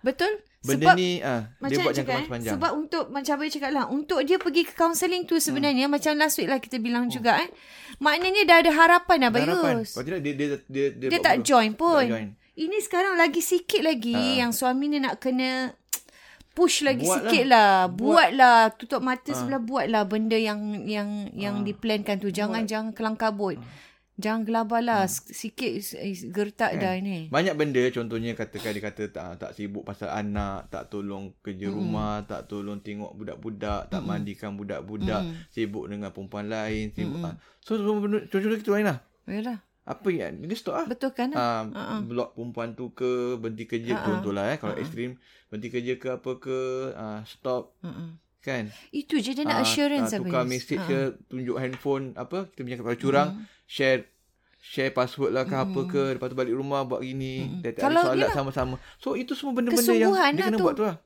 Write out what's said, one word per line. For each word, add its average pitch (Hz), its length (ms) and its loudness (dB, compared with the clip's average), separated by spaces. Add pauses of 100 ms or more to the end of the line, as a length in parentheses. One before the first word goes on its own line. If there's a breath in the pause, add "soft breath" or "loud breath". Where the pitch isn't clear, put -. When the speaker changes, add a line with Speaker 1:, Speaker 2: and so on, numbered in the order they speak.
Speaker 1:
Betul. 349 400 0 (200)
Speaker 2:
Benda - 260 2
Speaker 1:
Sebab 180 80 10
Speaker 2:
ni, 180 240 0
ah, 120 260 -2
dia - 140 -20
Speaker 1:
macam 277 220 0
Speaker 2:
buat 349 100 2
Speaker 1:
cakap, - 60 0
Speaker 2:
jangka 247 160 -2
masa 262 100 0
Speaker 1:
eh, 320 60 -8
Speaker 2:
panjang. 113 260 -2
Speaker 1:
sebab 320 180 0
untuk, 302 360 -4
macam 277 260 -2
abang 302 160 -4
cakap 277 200 -4
lah, 277 140 0
untuk 294 360 -2
dia 330 160 4
pergi 339 260 0
ke - 100 -6
kaunseling 339 500 0
tu 339 140 0
sebenarnya, 277 480 2
Speaker 2:
Hmm. 285 80 2
Speaker 1:
macam 294 220 2
last 302 240 2
week - 80 0
lah 277 100 2
kita 254 220 -6
bilang 240 240 0
Speaker 2:
Hmm. 240 100 -2
Speaker 1:
juga, 233 240 4
eh. 349 140 0 (480 loud breath)
Maknanya 349 440 4
dah 339 140 10
ada 330 160 8
harapan, 339 480 8
Speaker 2:
Ada 240 160 6
harapan. 311 380 4
Speaker 1:
Abayus. 226 160 -4
Speaker 2:
Kalau 127 160 -6
tidak, 175 140 -4
dia, 143 120 -2
dia, 143 140 0
dia, 143 80 0 (340)
dia 127 200 -4
Speaker 1:
Dia - 20 -
Speaker 2:
buat 339 100 2
Speaker 1:
tak - 140 6
Speaker 2:
dulu. 233 100 -2
Speaker 1:
join 233 280 6
pun. 320 260 4
Speaker 2:
Tak 240 100 2
join. 220 180 -2 (280)
Speaker 1:
Ini 339 240 -2
sekarang 381 360 0
lagi 339 260 4
sikit 359 420 0
lagi 240 300 0
Speaker 2:
Ha. 254 260 2
Speaker 1:
yang 240 120 0
suami 254 360 0
ni 294 100 0
nak 269 200 -2
kena 262 580 -2 (760 soft breath)
push - 300 4
lagi 269 200 2
Speaker 2:
Buatlah. 185 260 2
Speaker 1:
sikit 269 180 6
lah. 220 260 8 (140)
Speaker 2:
Buat. 180 140 -4 (320)
Speaker 1:
Buatlah. 247 280 10 (140)
Tutup 240 280 -4
mata 254 260 -2
Speaker 2:
Ha. 277 80 -2
Speaker 1:
sebelah, 254 240 0
buatlah 226 460 0
benda 220 320 0
yang, 214 220 0 (260)
yang, 208 480 -4
yang 202 240 -4
Speaker 2:
Ha. 202 80 -2
Speaker 1:
diplankan 208 520 -2
tu. 196 120 -2
Jangan, 214 340 -2
Speaker 2:
Buat. 208 60 -4
Speaker 1:
jangan 220 240 -4
kelang 220 220 -4
kabut. 202 420 -2
Speaker 2:
Ha. 117 60 -14 (520 loud breath)
Speaker 1:
Jangan 214 280 -2
gelabah 226 360 0
lah. 226 220 2
Speaker 2:
Hmm. 185 80 2
Speaker 1:
S-, - 180 -8
sikit - 480 -6
s-, - 200 -8
s-, 190 320 -8
gertak 208 460 -2
Speaker 2:
Kan? 190 60 -4
Speaker 1:
dah 185 160 0
ini. 190 220 -4 (100)
Speaker 2:
Banyak 160 260 0
benda, 147 360 2
contohnya 117 440 -4
katakan 107 380 -6
dia 104 120 -6
kata 104 240 -8
tak, 85 300 -12
tak - 140 -12
sibuk 101 300 -8
pasal 101 260 -10
anak, 101 600 -4
tak - 180 -10
tolong 98 520 -10
kerja 101 260 -10
Speaker 1:
Mm-mm. 101 140 -4
Speaker 2:
rumah, 107 420 -4
tak 98 240 -10
tolong 101 320 -8
tengok 104 340 -12
budak-budak, 104 760 -8
tak 95 120 -6
Speaker 1:
Mm-mm. 104 120 -6
Speaker 2:
mandikan 101 420 -6
budak-budak, 101 720 -6
Speaker 1:
Mm-mm. 82 260 -10
Speaker 2:
sibuk 104 360 -6
dengan 101 240 -8
perempuan 98 360 -10
lain, 107 440 -4
sibuk, 151 280 -6
Speaker 1:
Mm-mm. 170 100 -6
Speaker 2:
ah. - 80 -8 (240 soft breath)
So, - 160 -6
semua 208 220 0
benda, 208 260 0
contoh-contoh 214 360 0
gitu 214 120 -2
lain 208 140 2
lah. 147 160 0 (240)
Speaker 1:
Yalah. 214 320 -6 (260)
Speaker 2:
Apa - 240 -6
yang, 110 300 -4
dia 170 160 -8
stop - 220 -8
lah. - 100 -4
Speaker 1:
Betulkan 254 420 -4
lah. 294 100 -4
Speaker 2:
Ah, 117 280 0
Speaker 1:
Ha-ha. 202 340 -8
Speaker 2:
block 120 340 -4
perempuan 117 380 -8
tu 123 200 -10
ke, 127 180 -2 (260)
berhenti 113 300 -8
kerja, 117 280 -4
Speaker 1:
Ha-ha. - 120 -4
Speaker 2:
contoh 101 240 -2
lah, 98 180 -2
eh, 147 100 -2
kalau 107 140 -6
Speaker 1:
Ha-ha. - 80 -8
Speaker 2:
ekstrim, 127 380 -8 (300 soft breath)
berhenti 107 220 -10
kerja 123 260 -4
ke 127 180 -10
apa 127 240 -6
ke, 131 200 -6 (360)
ah, 107 300 -10
stop. - 580 -6
Speaker 1:
Ha-ha. 165 320 -12 (260)
Speaker 2:
Kan? 131 300 -6 (200 loud breath)
Speaker 1:
Itu 294 280 -4
je 240 140 -2
dia 262 100 -4
nak 294 160 0
Speaker 2:
Ah, 254 60 2
Speaker 1:
assurance 285 480 2
Speaker 2:
ah, 208 100 -2
tukar 151 220 0
Speaker 1:
habis. 127 100 -2
Speaker 2:
message - 240 -4
Speaker 1:
Ha-ha. 170 140 -4 (180)
Speaker 2:
ke, - 180 -14
tunjuk 127 300 -6
handphone, 131 560 -4
apa, 180 340 -8
kita - 140 -16
punya 123 160 -8
kepala 120 200 -2
curang, 139 360 2
Speaker 1:
Hmm. 214 100 -12 (220 loud breath)
Speaker 2:
share, 131 380 2 (540)
share 135 340 -4
password 127 400 0
lah 127 120 0
ke, 127 100 -4
apa 135 240 -2
Speaker 1:
Hmm. 135 120 -2
Speaker 2:
ke, 139 120 0 (120)
lepas 127 140 -6
tu 127 100 -8
balik 127 160 0
rumah 139 300 -2
buat 127 180 -4
gini, 131 340 -8 (100)
Speaker 1:
Hmm. 139 160 -8
Speaker 2:
tiap-tiap 120 200 -8
hari 269 80 2
Speaker 1:
Kalau 339 160 6
Speaker 2:
solat - 160 2
Speaker 1:
yelah, - 120 2
Speaker 2:
sama-sama. 131 420 -2 (220 loud breath)
So, - 160 -6
itu 247 200 -4
semua 277 200 -6
benda-benda 240 280 2
yang 233 140 4 (100)
Speaker 1:
kesungguhan 381 240 4
Speaker 2:
dia 294 80 0
Speaker 1:
lah - 80 0
Speaker 2:
kena 220 100 2
Speaker 1:
tu. - 100 2
Speaker 2:
buat - 100 2
tu 214 100 -2
lah. 180 100 -2 (100)